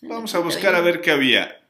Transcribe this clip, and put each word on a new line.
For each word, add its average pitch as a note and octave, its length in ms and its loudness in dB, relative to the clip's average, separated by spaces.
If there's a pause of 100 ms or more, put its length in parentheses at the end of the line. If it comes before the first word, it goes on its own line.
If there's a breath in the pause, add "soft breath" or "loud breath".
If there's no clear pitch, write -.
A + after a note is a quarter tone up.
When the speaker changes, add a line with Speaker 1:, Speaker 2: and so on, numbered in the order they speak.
Speaker 1:
la A#3 60 -10
Speaker 2:
Vamos A3 200 -8
a - 20 -2
Speaker 1:
Quinta E3+ 80 0
Speaker 2:
buscar F3+ 300 0
a - 20 4
Speaker 1:
Avenida. F3 200 2
Speaker 2:
ver D#3+ 40 -10
qué - 80 -2
había. C3 500 2 (100)